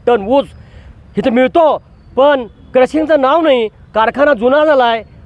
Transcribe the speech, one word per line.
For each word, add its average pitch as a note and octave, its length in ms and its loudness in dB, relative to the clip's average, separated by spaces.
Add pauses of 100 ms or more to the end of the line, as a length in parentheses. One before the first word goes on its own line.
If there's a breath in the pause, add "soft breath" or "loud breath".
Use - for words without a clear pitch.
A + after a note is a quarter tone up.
टन A3+ 200 0
ऊस C4+ 200 0 (720 soft breath)
इथं G3+ 140 -2
मिळतो, B3+ 520 0 (340)
पण C4+ 300 0
क्रशिंगचं C#4+ 760 -2
नाव C4+ 200 0
नाही. B3+ 280 0
कारखाना A#3 680 -2
जुना B3+ 300 0
झाला C#4 200 2
आहे. A3+ 300 -4 (120 soft breath)